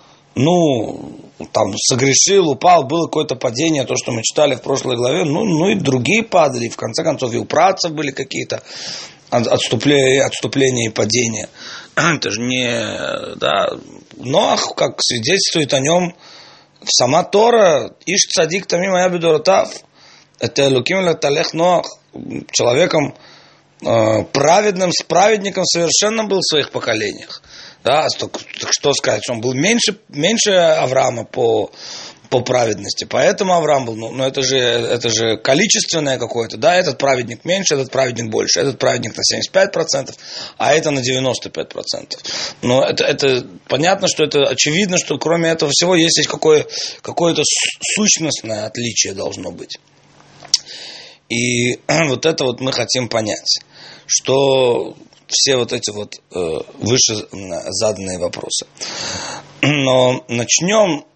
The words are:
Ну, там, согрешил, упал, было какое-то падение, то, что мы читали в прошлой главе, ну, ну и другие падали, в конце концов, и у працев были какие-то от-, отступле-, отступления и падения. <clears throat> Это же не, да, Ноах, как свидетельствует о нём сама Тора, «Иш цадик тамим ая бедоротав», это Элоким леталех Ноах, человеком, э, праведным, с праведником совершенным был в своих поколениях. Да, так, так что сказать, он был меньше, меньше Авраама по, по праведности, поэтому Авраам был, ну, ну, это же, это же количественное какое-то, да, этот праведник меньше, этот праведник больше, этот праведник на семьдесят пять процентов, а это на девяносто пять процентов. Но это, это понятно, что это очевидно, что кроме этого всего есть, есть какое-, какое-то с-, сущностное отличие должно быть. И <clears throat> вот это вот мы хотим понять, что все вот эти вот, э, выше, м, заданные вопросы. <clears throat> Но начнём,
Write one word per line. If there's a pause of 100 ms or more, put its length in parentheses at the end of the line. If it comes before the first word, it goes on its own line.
(340)
Ну, (320)
там,
согрешил,
упал,
было
какое-то
падение,
то,
что
мы
читали
в
прошлой
главе,
ну,
ну
и
другие
падали,
в
конце
концов,
и
у
працев
были
какие-то (680)
от-,
отступле-,
отступления
и
падения. (240)
<clears throat>
Это
же
не,
да, (460)
Ноах,
как
свидетельствует
о
нём (680)
сама
Тора, (100)
«Иш
цадик
тамим
ая
бедоротав», (680)
это
Элоким
леталех
Ноах, (640)
человеком, (680)
э, (100)
праведным,
с
праведником
совершенным
был
в
своих
поколениях. (440)
Да, (100)
так, (280)
так
что
сказать,
он
был
меньше, (100)
меньше
Авраама
по, (600)
по
праведности,
поэтому
Авраам
был,
ну,
ну,
это
же,
это
же
количественное
какое-то,
да,
этот
праведник
меньше,
этот
праведник
больше,
этот
праведник
на
семьдесят
пять
процентов, (400)
а
это
на
девяносто
пять
процентов. (400)
Но
это,
это (220)
понятно,
что
это
очевидно,
что
кроме
этого
всего
есть,
есть
какое-, (360)
какое-то
с-,
сущностное
отличие
должно
быть. (1500)
И
<clears throat>
вот
это
вот
мы
хотим
понять, (480)
что (300)
все
вот
эти
вот, (180)
э, (200)
выше,
м, (200)
заданные
вопросы. (500)
<clears throat>
Но
начнём,